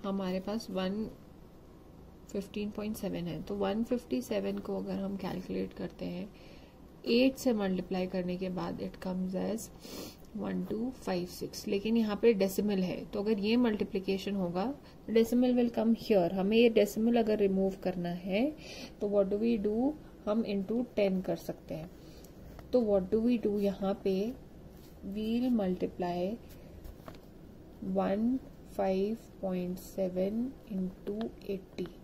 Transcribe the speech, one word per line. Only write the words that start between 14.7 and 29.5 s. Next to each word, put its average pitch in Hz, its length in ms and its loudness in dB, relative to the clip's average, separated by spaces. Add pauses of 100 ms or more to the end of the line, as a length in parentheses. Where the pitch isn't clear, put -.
decimal 240 460 6
will 240 220 4
come 226 240 6
here। 180 320 6
हमें 196 220 4
ये 240 120 10
डेसिमल 220 500 4
अगर 214 200 4
रिमूव 190 460 4
करना 180 240 -2
है, 185 360 0 (560)
तो 208 80 0
what 202 240 4
do 208 100 0
we 233 140 4 (100)
do? 240 260 2 (360)
हम 220 160 2 (100)
into 214 300 0 (140)
ten 190 280 4
कर 170 100 0
सकते - 380 -8
हैं। 160 160 -10 (840)
तो 254 100 6
what 202 320 4
do 226 120 4
we 240 200 4
do? 208 140 2
यहाँ 196 440 0
पे 202 300 2 (680)
we'll 220 460 0 (120)
multiply 180 760 -2 (1600)
one 214 400 2 (400)
five 196 400 0 (220)
point 185 400 -2